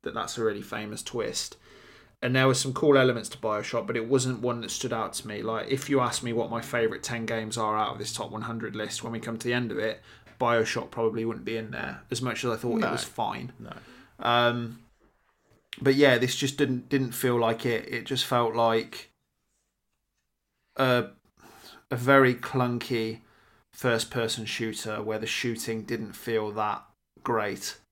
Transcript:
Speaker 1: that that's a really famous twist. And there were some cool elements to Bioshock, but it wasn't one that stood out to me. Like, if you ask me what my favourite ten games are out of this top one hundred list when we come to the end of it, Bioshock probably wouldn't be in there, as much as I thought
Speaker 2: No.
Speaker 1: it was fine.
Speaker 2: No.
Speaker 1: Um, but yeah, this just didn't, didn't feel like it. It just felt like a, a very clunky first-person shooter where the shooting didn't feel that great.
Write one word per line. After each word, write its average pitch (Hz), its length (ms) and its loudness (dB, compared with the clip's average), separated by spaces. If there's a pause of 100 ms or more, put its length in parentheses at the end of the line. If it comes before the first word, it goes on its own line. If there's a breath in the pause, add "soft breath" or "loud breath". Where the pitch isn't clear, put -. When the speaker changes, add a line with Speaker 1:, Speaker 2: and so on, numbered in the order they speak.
Speaker 1:
that - 100 -6
that's - 240 -6
a 117 60 -2
really 104 180 0
famous 107 420 -8
twist. - 540 -6 (640 loud breath)
And 127 140 0
there 131 120 6
were 131 60 6
some 131 200 0
cool 143 240 6
elements 120 320 4
to - 80 -14
Bioshock, 107 480 -2
but 110 120 -4
it 113 100 -2
wasn't 123 340 2
one 120 200 -2
that 98 100 -8
stood 123 220 -4
out 110 200 -4
to - 140 -8
me. 107 160 -6
Like, 110 260 -4
if 131 200 -2
you 139 100 4
ask 120 240 0
me 120 100 -2
what 117 160 0
my 113 120 -4
favourite 113 420 0
ten 113 220 -4
games 113 320 -4
are 107 200 0
out 107 140 0
of - 80 -8
this 110 140 -8
top - 180 -6
one 110 100 -8
hundred 110 340 -6
list 107 280 -6
when 117 100 -6
we 117 60 -6
come 113 180 -8
to 117 100 -6
the 120 60 0
end 123 180 0
of 110 60 -4
it, 107 240 -4 (380 loud breath)
Bioshock 117 500 2
probably 113 360 0
wouldn't 117 200 -4
be 113 120 -2
in 110 140 -8
there, 127 380 -8
as 123 120 -4
much 127 220 -4
as 123 80 0
I 110 40 0
thought 127 240 0
Speaker 2:
No. 180 80 2
Speaker 1:
it 90 40 0
was 65 120 -2
fine. - 560 -6
Speaker 2:
No. - 140 -14 (460 loud breath)
Speaker 1:
Um, 120 600 2 (1000)
but 131 140 4
yeah, 135 240 8
this 123 180 2
just 135 220 -2
didn't, 127 320 0
didn't 131 220 2
feel 120 280 2
like 113 280 2
it. 117 200 0
It 120 180 -6
just 127 200 -2
felt 117 300 2
like 113 560 2 (1600)
a, 123 340 4 (840 loud breath)
a - 40 -2
very 127 380 8
clunky 120 880 -2 (540 soft breath)
first-person 113 720 -2
shooter 107 580 -4
where 110 160 -2
the 110 80 -4
shooting 113 560 -4
didn't 110 300 -6
feel 107 400 -2
that 107 300 -2 (400)
great. 104 540 -2 (140)